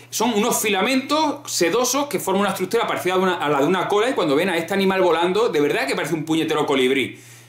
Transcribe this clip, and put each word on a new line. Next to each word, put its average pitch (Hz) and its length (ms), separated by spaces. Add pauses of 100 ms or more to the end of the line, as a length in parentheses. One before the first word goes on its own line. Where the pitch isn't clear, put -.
(160)
Son 240 180
unos 214 280
filamentos 262 840
sedosos 247 600
que 185 120
forman 196 240
una 196 80
estructura 196 360
parecida - 280
a - 20
una, 185 160
a 151 160
la 147 100
de 139 60
una 165 240
cola, 208 200
y 277 40
cuando 170 200
ven 170 140
a 175 80
este 170 180
animal 190 280
volando, 180 480
de 165 100
verdad 156 260
que 269 80
parece 170 200
un 156 100
puñetero 156 420
colibrí. 131 540 (280)